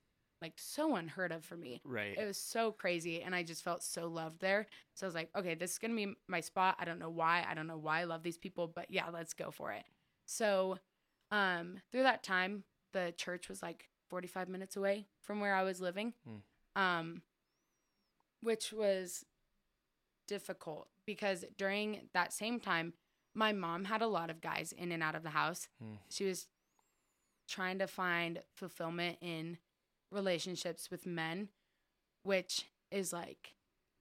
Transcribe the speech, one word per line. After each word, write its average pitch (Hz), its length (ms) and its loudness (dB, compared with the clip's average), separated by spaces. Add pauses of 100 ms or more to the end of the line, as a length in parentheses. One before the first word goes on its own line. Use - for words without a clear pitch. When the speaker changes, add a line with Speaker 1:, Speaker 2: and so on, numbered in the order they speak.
(420)
Speaker 1:
like, 165 160 -10
so 294 380 2
unheard 170 360 -2
of 165 120 -6
for 175 120 -12
me. 131 280 -10
Speaker 2:
Right. 104 340 -2
Speaker 1:
It 214 60 0
was 202 140 -4
so 226 340 2
crazy, 175 500 0
and 180 120 -4
I 175 80 2
just 165 220 -6
felt 170 180 -2
so 170 260 -4
loved 165 320 -4
there. 202 260 4 (280)
So 190 120 -6
I - 20 -2
was 165 60 -6
like, 165 220 -2
"Okay, 180 180 2
this 180 180 -2
is - 60 -4
gonna 226 180 0
be 202 180 0 (140)
my 180 120 0
spot. 185 380 2
I 175 60 -2
don't 170 160 -4
know 165 100 -6
why. 170 380 4
I - 60 -2
don't 156 120 -2
know 160 120 -8
why 156 220 2
I 175 40 0
love 165 180 -4
these 170 160 -4
people, 175 300 -4
but 175 220 -10
yeah, 180 200 0
let's 170 240 -6
go 160 160 -4
for 147 220 -6
it." 104 140 -8 (400)
So, 190 520 2 (520)
um, 185 500 2 (100)
through 254 140 4
that 247 180 6
time, 196 420 2 (280)
the 180 240 0
church 180 320 -6
was, 190 140 -8
like, 170 280 -10 (200)
forty-five 180 380 -4
minutes 190 280 -6
away 202 320 2 (140)
from 208 180 -2
where 202 140 4
I 190 100 6
was 185 160 0
living, 190 340 -2 (100)
Speaker 2:
Hmm. 110 140 -10 (380)
Speaker 1:
um, 175 460 2 (1160)
which 226 320 0
was 196 520 2 (1040)
difficult 180 640 -6 (160)
because 196 380 2 (120)
during 208 560 0
that 180 200 4
same 233 280 -2
time, 165 340 2 (400)
my 214 180 6
mom 180 320 0
had 220 180 2
a 233 40 4
lot 170 240 0
of 165 100 -10
guys 160 320 -4
in 175 200 -4
and 165 100 0
out 156 120 2
of 160 80 -4
the 160 80 -4
house. 156 380 2 (120)
Speaker 2:
Hmm. 110 140 -8 (160)
Speaker 1:
She - 140 -2
was 185 240 -2 (1000)
trying 185 300 -2
to 190 80 4
find 170 560 0 (120)
fulfillment 170 640 -2
in 165 380 -4 (520)
relationships 180 800 0
with 180 160 -6
men, 170 420 -2 (760)
which - 480 0 (200)
is, 190 220 0
like, - 440 -10 (440)